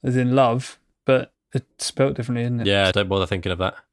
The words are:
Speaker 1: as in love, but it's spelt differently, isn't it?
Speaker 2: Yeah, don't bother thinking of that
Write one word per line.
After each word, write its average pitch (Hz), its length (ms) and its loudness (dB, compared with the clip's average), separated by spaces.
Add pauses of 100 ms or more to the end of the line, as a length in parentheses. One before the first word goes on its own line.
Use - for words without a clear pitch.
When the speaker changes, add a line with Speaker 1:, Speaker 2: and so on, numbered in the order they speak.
Speaker 1:
as 127 140 0
in 123 180 2
love, 127 440 0 (260)
but 131 280 0 (200)
it's - 340 -8
spelt 135 280 -2
differently, 120 300 -4
isn't 120 160 -2
it? 104 60 -4
Speaker 2:
Yeah, 98 260 4
don't 101 160 0
bother 95 180 0
thinking 92 260 -4
of 85 60 -4
that 92 160 -2 (180)